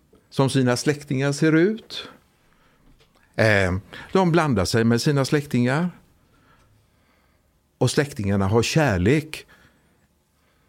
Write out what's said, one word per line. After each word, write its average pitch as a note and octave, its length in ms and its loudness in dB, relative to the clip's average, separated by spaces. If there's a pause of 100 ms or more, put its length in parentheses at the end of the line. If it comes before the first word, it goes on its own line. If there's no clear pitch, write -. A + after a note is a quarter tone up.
(300)
som C3+ 200 0
sina B2 280 0
släktingar C#3+ 540 -4
ser D3+ 240 2
ut. G#3 540 -2 (1300)
Eh, G2 380 2 (400)
de F#3+ 180 2
blandar C#3+ 340 2
sig A2+ 180 0
med A#2 180 2
sina C#3 240 0
släktingar. C#3+ 640 -2 (1900)
Och B2+ 140 0
släktingarna G2+ 560 -2
har A2+ 140 2
kärlek B2+ 840 0 (1200)